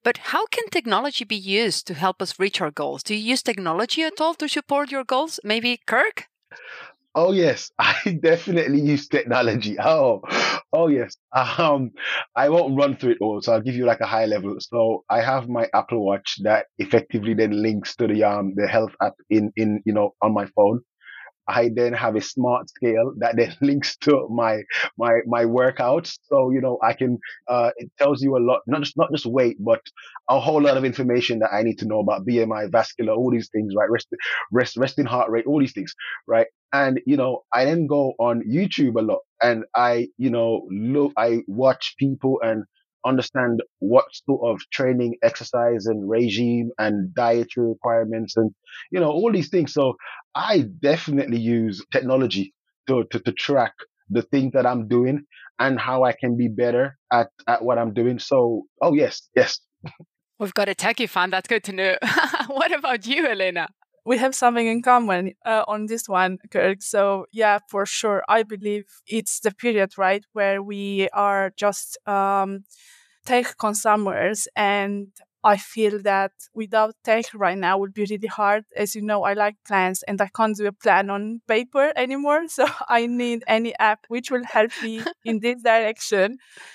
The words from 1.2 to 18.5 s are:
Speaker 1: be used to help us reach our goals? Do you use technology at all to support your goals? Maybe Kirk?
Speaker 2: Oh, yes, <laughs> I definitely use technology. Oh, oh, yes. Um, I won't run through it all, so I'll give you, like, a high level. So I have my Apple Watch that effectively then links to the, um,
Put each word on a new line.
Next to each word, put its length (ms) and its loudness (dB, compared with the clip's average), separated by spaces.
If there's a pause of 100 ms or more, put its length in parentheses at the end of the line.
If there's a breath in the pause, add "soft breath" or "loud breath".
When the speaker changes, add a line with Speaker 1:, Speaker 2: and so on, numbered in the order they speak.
Speaker 1:
be 100 -6
used 500 -2
to 80 -10
help 300 -2
us 160 -8
reach 220 -2
our 100 -4
goals? 320 -6
Do 100 -8
you 80 -4
use 220 -2
technology 580 -2
at 180 -4
all 160 0
to 120 -6
support 440 -4
your 120 -6
goals? 400 -2
Maybe 420 -2
Kirk? 400 0 (880 loud breath)
Speaker 2:
Oh, 180 2
yes, 440 2
<laughs> 40 -4
I 400 0
definitely 640 2
use 260 0
technology. 720 0
Oh, 420 2 (520 loud breath)
oh, 140 4
yes. 280 0 (180)
Um, 580 2 (440 loud breath)
I 140 4
won't 260 4
run 220 2
through 140 2
it 100 2
all, 200 -2
so 120 2
I'll 80 2
give 140 -4
you, 100 0
like, 160 4
a 60 0
high 180 0
level. 340 -2
So 480 0
I 140 2
have 260 0
my 260 -2
Apple 300 0
Watch 380 -2
that 240 2 (140)
effectively 560 0
then 260 0
links 360 -2
to 100 0
the, 160 2
um, 320 0